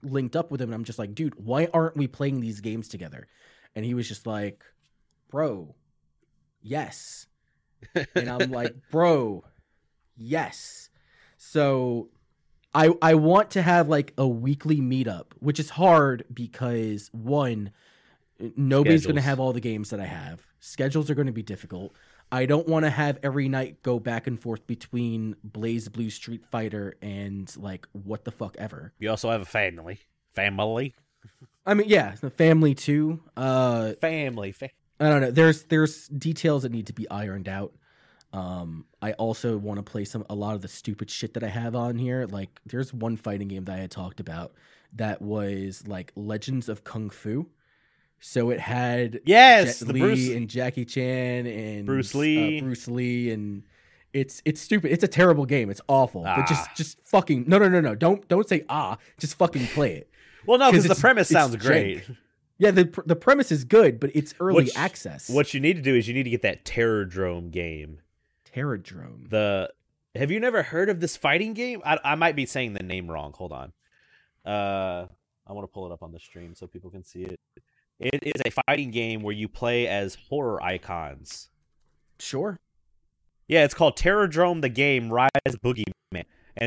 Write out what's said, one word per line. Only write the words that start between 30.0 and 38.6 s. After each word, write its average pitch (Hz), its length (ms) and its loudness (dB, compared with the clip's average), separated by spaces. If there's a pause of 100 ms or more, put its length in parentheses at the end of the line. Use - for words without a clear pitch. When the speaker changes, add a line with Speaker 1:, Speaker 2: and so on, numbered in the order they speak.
Speaker 2:
Family. 107 640 -2 (720)
Speaker 1:
I 202 80 4
mean, 208 140 2
yeah, 135 320 4
the 135 100 -6
family 160 440 6
too. 156 460 0 (160)
Uh, 123 640 0
Speaker 2:
Family. 131 520 -4
Fa- - 180 -14 (280)
Speaker 1:
I 151 120 4
don't 143 100 6
know. 127 120 0
There's, 156 320 6
there's 156 440 0
details 147 540 -2
that 120 100 -6
need 110 140 -6
to - 80 -12
be 107 160 -10
ironed 98 380 -8
out. 98 260 -8 (580)
Um, 90 540 -10 (160)